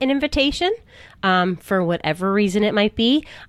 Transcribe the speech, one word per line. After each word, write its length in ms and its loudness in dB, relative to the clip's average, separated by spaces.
an 80 0
invitation, 640 0
um, 340 0
for 280 -2
whatever 500 -2
reason 300 2
it 100 0
might 220 0
be, 280 2